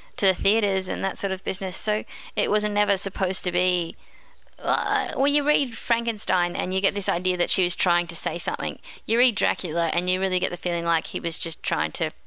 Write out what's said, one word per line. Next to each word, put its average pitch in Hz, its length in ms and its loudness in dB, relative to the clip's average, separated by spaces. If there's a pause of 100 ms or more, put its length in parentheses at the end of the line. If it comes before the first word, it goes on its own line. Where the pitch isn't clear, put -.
(160)
to 202 100 2
the 185 80 4
theatres 196 540 2
and 185 160 -2
that 190 140 -2
sort 196 140 -2
of 185 120 -6
business. 190 320 -4
So 214 280 0 (300)
it 170 160 2
was 208 140 4
never 208 320 2
supposed 185 480 0
to 180 80 0
be. 180 440 0 (680)
Uh, - 540 2
well, 269 120 4
you 285 180 2
read 285 300 2
Frankenstein 214 760 0
and 185 200 0
you 190 80 0
get 196 100 2
this 196 160 -2
idea 180 300 2
that 175 120 2
she 190 140 2
was 175 100 0
trying 175 340 2
to 170 80 -8
say 170 220 -2
something. - 400 -2 (280)
You 220 120 2
read 247 160 4
Dracula 180 540 0
and 180 220 0
you 185 100 0
really 185 180 2
get 175 120 0
the - 80 -6
feeling 170 260 -2
like 165 240 2
he 175 120 -4
was 165 180 -4
just - 240 -6
trying 156 300 0
to, 156 180 -2 (160)